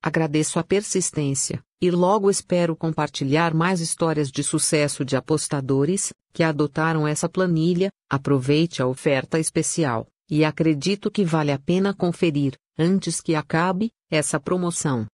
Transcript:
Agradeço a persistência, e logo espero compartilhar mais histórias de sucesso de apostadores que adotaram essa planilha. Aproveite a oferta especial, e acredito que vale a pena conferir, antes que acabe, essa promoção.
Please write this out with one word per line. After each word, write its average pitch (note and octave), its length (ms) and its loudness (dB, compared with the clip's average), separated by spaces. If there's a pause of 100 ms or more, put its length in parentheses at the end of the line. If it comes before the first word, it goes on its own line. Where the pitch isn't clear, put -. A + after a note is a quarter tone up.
Agradeço D#3 560 0
a E3 40 -4
persistência, F3 1000 -2 (180)
e F3+ 80 2
logo F#3+ 400 4
espero F3 460 0
compartilhar D#3+ 800 0
mais F3 240 2
histórias D#3+ 520 -2
de D3 120 -4
sucesso D3+ 600 0
de C3+ 120 -2
apostadores C#3+ 1000 0 (180)
que - 120 0
adotaram D#3 640 0
essa D3+ 200 -2
planilha. F3+ 640 2 (180)
Aproveite C#3 760 0
a B2+ 40 2
oferta C3+ 520 0
especial, D3+ 680 -2 (220)
e D#3 160 4
acredito D#3+ 640 0
que G3+ 160 0
vale D#3 260 0
a C#3 60 0
pena F#3 340 0
conferir, D#3 600 0 (240)
antes F3 420 0
que - 140 -2
acabe, F3+ 560 0 (220)
essa D3+ 280 0
promoção. E3 680 -2 (120)